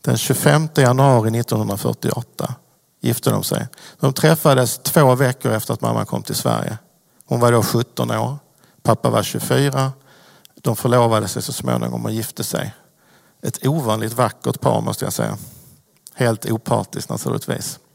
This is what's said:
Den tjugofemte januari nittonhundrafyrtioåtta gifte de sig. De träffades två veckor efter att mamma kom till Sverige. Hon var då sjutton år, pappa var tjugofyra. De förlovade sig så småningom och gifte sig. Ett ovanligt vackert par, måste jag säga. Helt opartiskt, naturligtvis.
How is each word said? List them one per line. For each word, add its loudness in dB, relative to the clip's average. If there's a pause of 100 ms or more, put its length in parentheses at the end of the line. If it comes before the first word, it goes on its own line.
Den 0
tjugofemte 2
januari 4
nittonhundrafyrtioåtta -4 (460)
gifte 0
de 0
sig. -4 (340)
De 2
träffades 2
två 4
veckor 0
efter -4
att -8
mamma -2
kom -6
till -8
Sverige. -4 (480)
Hon -2
var 6
då 4
sjutton -2
år, -4 (440)
pappa 2
var 2
tjugofyra. 0 (640)
De -4
förlovade 2
sig -6
så -8
småningom -2
och -2
gifte -6
sig. -4 (680)
Ett -6
ovanligt -2
vackert -2
par, 2
måste -4
jag -4
säga. -4 (760)
Helt -2
opartiskt, -4
naturligtvis. -6 (160)